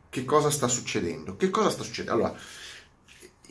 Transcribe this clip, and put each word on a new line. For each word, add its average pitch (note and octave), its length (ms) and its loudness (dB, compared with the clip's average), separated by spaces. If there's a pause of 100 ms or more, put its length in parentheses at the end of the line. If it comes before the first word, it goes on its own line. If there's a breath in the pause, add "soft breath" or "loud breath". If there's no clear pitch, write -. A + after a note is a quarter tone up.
che B2+ 160 -4
cosa D3 240 6
sta C3+ 200 2
succedendo. F#2 680 -2
Che F#3 140 2
cosa G#3 200 4
sta - 120 -2
succedendo? - 300 -6
Allora, G#2+ 260 0 (1120 loud breath)